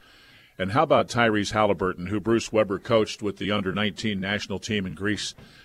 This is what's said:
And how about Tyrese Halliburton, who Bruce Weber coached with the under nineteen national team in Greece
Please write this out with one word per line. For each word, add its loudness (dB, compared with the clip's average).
And -4
how 4
about 4
Tyrese 2
Halliburton, 2
who -2
Bruce 0
Weber 2
coached 0
with -4
the -2
under 0
nineteen -2
national -4
team -2
in -6
Greece -4